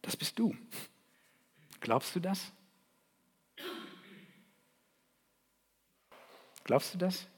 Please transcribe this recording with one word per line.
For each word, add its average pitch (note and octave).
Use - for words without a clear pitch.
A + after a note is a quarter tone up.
Das -
bist -
du. A3
Glaubst A2+
du F3+
das? F#3+
Glaubst -
du F3+
das? F#3